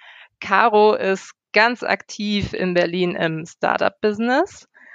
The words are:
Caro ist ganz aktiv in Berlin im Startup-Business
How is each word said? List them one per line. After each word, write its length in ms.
Caro 540
ist 380
ganz 300
aktiv 720
in 180
Berlin 420
im 300
Startup-Business 1200